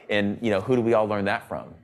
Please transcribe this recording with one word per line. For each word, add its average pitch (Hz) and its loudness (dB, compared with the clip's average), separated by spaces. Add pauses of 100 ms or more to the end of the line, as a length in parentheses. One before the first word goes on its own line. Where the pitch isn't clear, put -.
(120)
And, 104 0
you 113 0
know, 95 2
who 127 2
do 120 2
we 113 2
all 107 4
learn 101 -2
that 107 -2
from? 64 -10 (100)